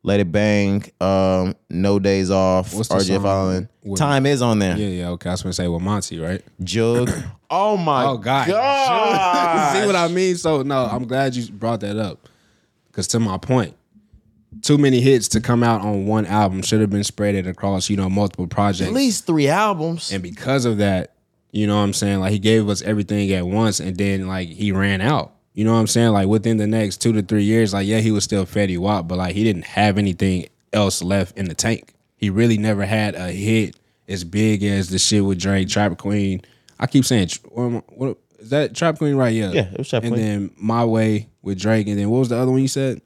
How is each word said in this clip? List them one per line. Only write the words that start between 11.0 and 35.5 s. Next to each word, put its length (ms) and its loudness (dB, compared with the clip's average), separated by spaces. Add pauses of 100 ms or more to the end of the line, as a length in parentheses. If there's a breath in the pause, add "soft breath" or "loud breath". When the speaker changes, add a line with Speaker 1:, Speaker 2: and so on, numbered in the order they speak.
Speaker 2:
glad 300 -2
you 160 -6
brought 300 -4
that 160 -6
up. 320 -8 (640 soft breath)
'Cause 160 -4
to 100 0
my 180 0
point, 380 0 (880)
too 160 4
many 240 4
hits 260 4
to 140 0
come 200 2
out 200 2
on 240 -2
one 200 0
album. 360 2
Should 180 0
have 100 2
been 140 0
spread 320 -2
it 120 -2
across, 420 -2
you 80 0
know, 120 -2
multiple 380 -2
projects. 400 0
Speaker 1:
At 60 -4
least 340 0
three 220 2
albums. 640 -2
Speaker 2:
And 100 -4
because 400 -2
of 140 0
that, 340 0 (400)
you 160 0
know 80 2
what 60 4
I'm 100 2
saying? 300 -2
Like, 100 0
he 80 0
gave 300 4
us 140 -2
everything 500 -2
at 120 -2
once, 360 0
and 160 -6
then, 320 -2
like, 180 -6
he 240 -4
ran 300 0
out. 320 -2 (200)
You 120 -2
know 80 4
what 60 4
I'm 80 2
saying? 260 2
Like, 160 2
within 260 2
the 120 0
next 340 -2
two 100 2
to 100 2
three 220 0
years, 300 2
like, 120 -2
yeah, 140 0
he 120 2
was 120 0
still 220 -2
Fetty 320 -2
Wap, 320 -2
but, 80 -4
like, 180 -4
he 80 0
didn't 220 0
have 320 0
anything 480 0 (260)
else 320 0
left 340 -2
in 120 -4
the 40 -8
tank. 420 -4 (200)
He 140 -2
really 280 4
never 280 0
had 300 -2
a 140 -8
hit 460 -2 (320)
as 160 -6
big 400 0
as 260 0
the 100 -2
shit 260 2
with 120 0
Drake, 300 0